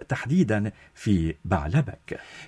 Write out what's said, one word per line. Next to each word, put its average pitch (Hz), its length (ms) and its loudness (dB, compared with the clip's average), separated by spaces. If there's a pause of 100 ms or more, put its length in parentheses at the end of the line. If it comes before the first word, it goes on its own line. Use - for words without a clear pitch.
تحديدا 113 640 2 (220)
في 82 400 2 (100)
بعلبك. 92 760 -2 (280)